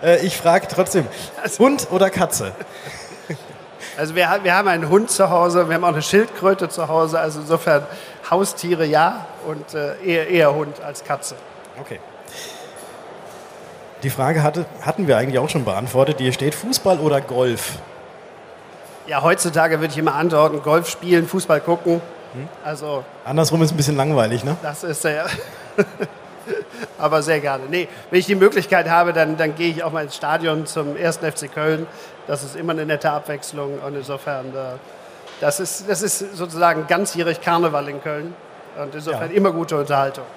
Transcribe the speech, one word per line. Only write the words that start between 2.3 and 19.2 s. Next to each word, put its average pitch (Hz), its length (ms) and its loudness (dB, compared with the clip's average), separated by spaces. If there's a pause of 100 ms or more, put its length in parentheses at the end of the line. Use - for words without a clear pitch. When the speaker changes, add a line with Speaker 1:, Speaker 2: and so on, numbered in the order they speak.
Speaker 2:
Also 156 160 -4
wir 175 160 2
ha-, 196 140 0
wir 180 120 4
haben 202 120 4
einen 165 220 0
Hund 208 200 6
zu 190 220 4
Hause, 175 360 4
wir 165 80 0
haben 175 80 0
auch 175 60 4
eine 151 140 0
Schildkröte 190 680 2
zu 160 180 -6
Hause, 160 320 2
also 156 200 -2
insofern 151 480 2 (420)
Haustiere 175 560 0
ja 165 400 2 (220)
und, 156 260 -10
äh, 147 220 -4 (100)
eher, 165 240 0
eher 160 240 6
Hund 147 280 -4
als 143 220 -14
Katze. 139 300 -6 (480)
Speaker 1:
Okay. - 180 -14 (2000)
Die 135 80 -2
Frage 147 320 2
hatte, 151 220 2 (180)
hatten 175 240 -2
wir 123 100 6
eigentlich 131 220 2
auch 131 100 0
schon 135 160 -2
beantwortet, 123 540 0
die 131 60 -2
hier 127 80 2
steht: 139 200 -2
Fußball 196 460 0
oder 147 220 2
Golf? 123 580 -2 (1300)
Speaker 2:
Ja, 143 160 0